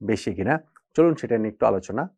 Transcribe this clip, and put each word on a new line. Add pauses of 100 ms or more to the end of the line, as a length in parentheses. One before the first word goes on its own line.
বেশি
কিনা? (360)
চলুন
সেটা
নিয়ে
একটু
আলোচনা